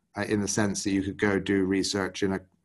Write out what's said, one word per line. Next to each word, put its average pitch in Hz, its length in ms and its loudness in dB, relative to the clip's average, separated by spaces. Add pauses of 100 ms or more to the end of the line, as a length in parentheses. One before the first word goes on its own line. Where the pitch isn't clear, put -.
(180)
uh, 104 100 -2
in 107 140 2
the 95 60 -2
sense 98 360 0
that 104 60 0
you 98 120 2
could 95 140 -4
go 101 220 2
do 95 260 2
research 95 580 0
in 98 120 0
a, 92 60 -4 (240)